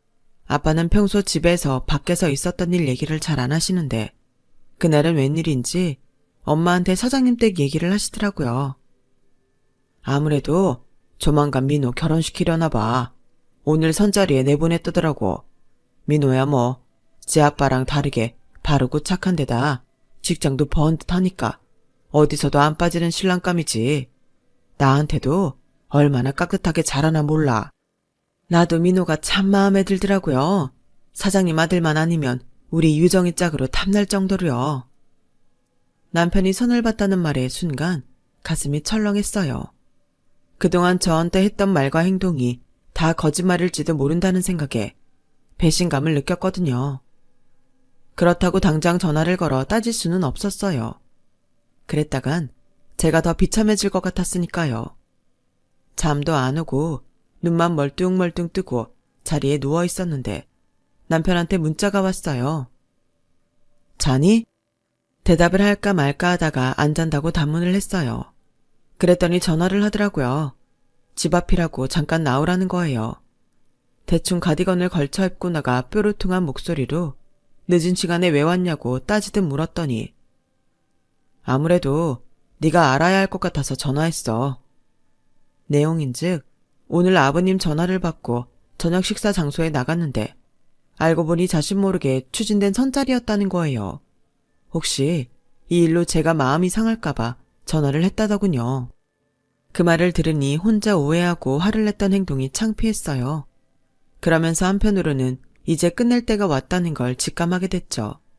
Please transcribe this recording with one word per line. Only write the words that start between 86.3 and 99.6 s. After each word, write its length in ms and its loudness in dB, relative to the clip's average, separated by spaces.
오늘 300 2
아버님 420 2
전화를 400 -2
받고 480 -6
저녁 260 0
식사 260 -2
장소에 380 -2
나갔는데 640 -4
알고 280 2
보니 220 0
자신 320 0
모르게 520 0
추진된 420 0
선자리였다는 760 0
거예요. 500 -4
혹시 560 -2
이 140 4
일로 200 2
제가 300 0
마음이 360 0
상할까 440 -2
봐 240 -6
전화를 380 0
했다더군요. 880 -2